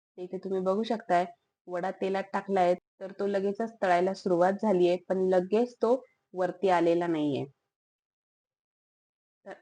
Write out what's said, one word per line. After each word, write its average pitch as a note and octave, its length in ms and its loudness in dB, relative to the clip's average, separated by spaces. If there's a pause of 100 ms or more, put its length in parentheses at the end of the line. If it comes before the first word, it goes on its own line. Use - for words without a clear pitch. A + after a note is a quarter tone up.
(180)
इथे F#3 200 -12
तुम्ही F#3+ 240 -4
बघू F#3+ 220 0
शकताय, G3+ 420 0 (420)
वडा F3+ 240 -6 (100)
तेलात F#3+ 220 -2 (100)
टाकलाय G3 400 2 (260)
तर F#3+ 200 -12
तो G3+ 80 -2
लगेचच G3+ 540 -2
तळायला F#3 320 2
सुरुवात F3+ 480 2
झालीये, F3+ 340 2 (140)
पण F#3 200 0
लगेच G3 520 0
तो A3+ 120 2 (400)
वरती F3+ 360 -2
आलेला E3+ 380 2
नाहीये. D3+ 360 -2 (2000)
तर G3 160 -16